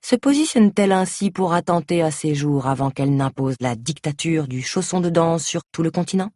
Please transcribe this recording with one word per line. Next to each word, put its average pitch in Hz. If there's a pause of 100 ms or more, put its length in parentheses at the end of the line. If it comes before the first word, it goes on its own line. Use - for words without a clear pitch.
Se -
positionne-t-elle 233
ainsi 185
pour 175
attenter 170
à 160
ses 151
jours 143
avant 135
qu'elle 139
n'impose 135
la 120
dictature 147
du 127
chausson 180
de 175
danse 165
sur - (100)
tout 165
le 160
continent ? 185